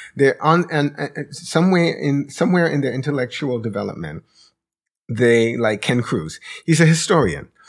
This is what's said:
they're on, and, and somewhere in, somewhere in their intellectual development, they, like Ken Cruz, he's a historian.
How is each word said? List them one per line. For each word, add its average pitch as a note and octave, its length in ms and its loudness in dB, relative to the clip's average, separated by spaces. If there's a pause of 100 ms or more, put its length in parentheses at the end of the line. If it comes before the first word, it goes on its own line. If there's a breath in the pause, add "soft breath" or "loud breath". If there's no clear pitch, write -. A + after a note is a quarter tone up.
(160 loud breath)
they're C#3 280 4
on, E3 260 4
and, D3 280 -2
and D3 360 -10
somewhere E3+ 640 2
in, C#3+ 300 -2
somewhere F3+ 380 0
in C#3+ 160 -2
their B2+ 100 -2
intellectual B2+ 680 -4
development, G2+ 640 -8 (880 soft breath)
they, A#2 480 2
like A2 240 -2
Ken B2 220 0
Cruz, D#2+ 360 -6 (280 loud breath)
he's E3 160 4
a - 20 8
historian. D#3+ 640 2 (200 loud breath)